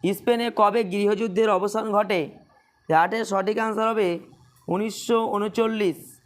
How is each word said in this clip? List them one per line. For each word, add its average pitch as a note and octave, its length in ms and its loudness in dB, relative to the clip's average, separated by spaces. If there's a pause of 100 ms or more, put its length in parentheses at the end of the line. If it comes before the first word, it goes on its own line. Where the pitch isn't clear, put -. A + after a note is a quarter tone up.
(180)
স্পেনে A#3 300 0 (120)
কবে G#3 220 4 (120)
গৃহযুদ্ধের G3+ 640 2
অবসান G#3 280 -2 (100)
ঘটে? G3+ 260 2 (680)
আটের F3+ 420 2
সঠিক G3 340 0
আনসার A3 260 0
হবে G#3+ 180 0 (580)
উনিশশো G#3+ 520 -2 (160)
ঊনচল্লিশ G#3+ 640 -2 (260)